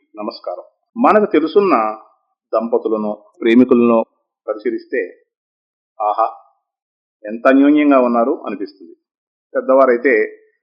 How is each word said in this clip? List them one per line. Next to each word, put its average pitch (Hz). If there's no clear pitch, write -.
నమస్కారం. 101
మనకు 180
తెలుసున్న 160
దంపతులను, 110
ప్రేమికులను 120
పరిశీలిస్తే, -
ఆహా, 110
ఎంత 113
అన్యోన్యంగా 143
ఉన్నారు 120
అనిపిస్తుంది. 95
పెద్దవారైతే 127